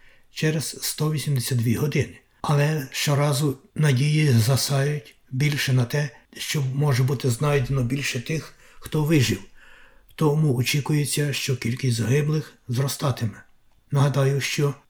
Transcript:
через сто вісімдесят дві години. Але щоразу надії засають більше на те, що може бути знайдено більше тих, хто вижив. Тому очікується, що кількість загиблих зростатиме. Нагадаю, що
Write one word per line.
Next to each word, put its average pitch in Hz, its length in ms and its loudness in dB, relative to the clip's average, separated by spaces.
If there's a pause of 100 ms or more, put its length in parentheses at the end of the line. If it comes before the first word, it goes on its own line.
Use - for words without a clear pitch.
(300)
через 156 520 -4
сто 151 300 -4
вісімдесят 135 460 -2
дві 113 160 2
години. 143 440 -2 (240)
Але 147 500 0
щоразу 143 680 0 (160)
надії 151 580 4
засають 135 840 2 (160)
більше 139 420 0
на 127 120 4
те, 147 260 -2 (260)
що - 260 -4 (120)
може 139 280 2
бути 131 280 0
знайдено 135 520 0
більше 131 380 -4
тих, - 340 -6 (240)
хто 151 260 -2
вижив. 127 360 2 (720)
Тому 151 400 2
очікується, 147 760 0
що 127 240 -2
кількість 120 400 -2
загиблих 147 560 0 (160)
зростатиме. 127 720 -2 (480)
Нагадаю, 139 500 2
що 143 340 -2 (160)